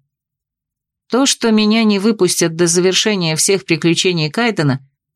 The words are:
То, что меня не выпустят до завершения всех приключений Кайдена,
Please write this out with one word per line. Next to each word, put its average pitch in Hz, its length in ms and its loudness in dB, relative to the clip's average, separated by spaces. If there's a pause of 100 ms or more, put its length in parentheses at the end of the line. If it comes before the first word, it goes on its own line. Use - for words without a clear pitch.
(1080)
То, 262 160 0
что 233 260 -2
меня 214 320 2
не 208 160 2
выпустят 185 560 0
до 175 120 0
завершения 180 680 0
всех 190 300 0
приключений 170 640 0
Кайдена, 180 560 -2 (300)